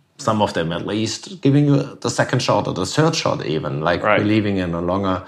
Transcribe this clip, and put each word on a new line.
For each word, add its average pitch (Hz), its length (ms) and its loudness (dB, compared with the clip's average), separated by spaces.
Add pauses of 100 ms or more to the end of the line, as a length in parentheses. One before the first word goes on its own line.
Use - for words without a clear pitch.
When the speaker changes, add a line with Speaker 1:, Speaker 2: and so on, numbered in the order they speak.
(160)
Speaker 1:
some 110 240 0
of 101 140 2
them 82 180 0
at 82 140 -4
least, 110 560 -6
giving 143 240 4
you 143 100 4 (240)
the - 80 -4
second 123 320 0
shot 104 280 0
or 90 40 -4
the 87 140 -4
third 160 300 2
shot - 280 -2
even, 76 360 -4
like, 85 220 0
Speaker 2:
Right. 104 180 4
Speaker 1:
believing 104 380 2
in 87 140 -2
a 85 80 -2
longer, 92 480 0